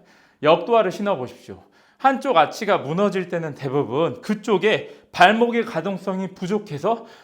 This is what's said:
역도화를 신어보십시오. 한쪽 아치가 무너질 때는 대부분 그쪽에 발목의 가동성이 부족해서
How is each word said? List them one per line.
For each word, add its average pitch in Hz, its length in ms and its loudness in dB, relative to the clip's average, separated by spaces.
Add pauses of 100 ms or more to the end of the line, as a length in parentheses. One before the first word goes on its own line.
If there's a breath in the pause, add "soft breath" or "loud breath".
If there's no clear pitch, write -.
(420 soft breath)
역도화를 185 500 4
신어보십시오. 143 720 -8 (340 soft breath)
한쪽 269 400 0
아치가 185 400 2
무너질 180 500 -2
때는 160 280 -6
대부분 139 680 -2
그쪽에 208 760 -2 (160)
발목의 226 540 4
가동성이 190 640 -6
부족해서 196 760 -4 (180 loud breath)